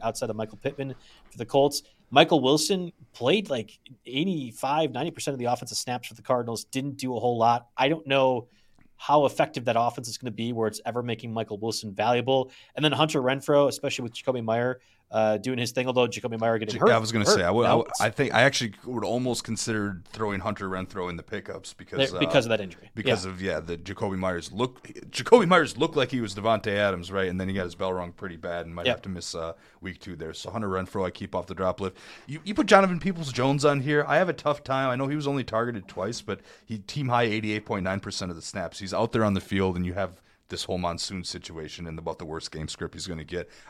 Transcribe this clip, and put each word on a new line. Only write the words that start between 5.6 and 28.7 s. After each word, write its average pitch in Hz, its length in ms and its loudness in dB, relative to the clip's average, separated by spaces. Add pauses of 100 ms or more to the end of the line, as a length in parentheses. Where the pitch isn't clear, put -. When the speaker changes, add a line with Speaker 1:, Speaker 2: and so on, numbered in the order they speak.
Speaker 1:
snaps 123 300 -6
for 117 60 -14
the - 80 -20
Cardinals, 120 440 -2
didn't 135 320 -6
do 127 180 -4
a 110 40 -2
whole 120 180 0
lot. 120 300 4 (100)
I 135 120 4
don't 160 160 -2
know 131 420 2 (520)
how 147 260 4
effective 127 400 0
that 117 120 4
offense 120 300 0
is 117 100 -10
gonna 123 140 -8
be 113 220 -4
where 113 140 2
it's 107 180 -4
ever 120 180 -4
making 117 280 -6
Michael 110 280 -4
Wilson 110 340 -4
valuable. 123 580 2 (240)
And 139 80 -4
then 151 80 6
Hunter 151 300 4
Renfrow, 139 460 4
especially 131 360 -4
with 117 100 -8
Jakobi 127 300 -2
Meyer, 120 360 0 (300)
uh, 110 280 2
doing 123 200 -2
his 120 140 -2
thing, 127 160 -2
although 123 180 4
Jakobi 117 320 -4
Meyer 113 200 2
getting 110 180 -2
Speaker 2:
Ja-, - 60 0
Speaker 1:
hurt. 135 100 8
Speaker 2:
I 113 60 6
was 113 160 0
gonna 110 100 4
Speaker 1:
Hurt. 104 120 6
Speaker 2:
say, 92 100 4
I 87 40 4
would, 110 160 4
I - 40 4
Speaker 1:
No, - 80 6
Speaker 2:
would, - 100 0 (140)
I 110 80 4
think 113 240 -2
I 113 80 6
actually 123 320 2 (100)
would 120 220 -4
almost 120 400 0
consider 104 640 -2
throwing 104 320 -4
Hunter 101 260 -4
Renfrow 92 420 -6
in 87 60 -6
the 85 80 -10
pickups 98 500 -10
because, - 380 -2
Speaker 1:
There, 90 80 -4
because 143 260 4
Speaker 2:
uh, 117 60 0
Speaker 1:
of 110 60 2
that 104 40 -2
injury. 92 320 -14
Speaker 2:
because 110 300 0
Speaker 1:
Yeah. 95 80 -6
Speaker 2:
of, 92 100 -8
yeah, 87 200 -2
the 82 160 -6
Jakobi 98 400 -6
Meyers 92 340 -4
look, 120 320 -4 (260)
Jakobi 180 380 6
Meyers 156 300 4
looked 160 180 0
like 131 160 2
he 131 80 -2
was 101 160 -4
Devontae 107 400 0
Adams, 95 340 0
right? 95 200 0
And 92 100 -4
then 95 80 -2
he 98 80 -2
got 95 80 -2
his 90 120 -8
bell 95 180 -2
rung 87 180 -6
pretty 90 240 -12
bad 85 300 -8
and 82 100 -12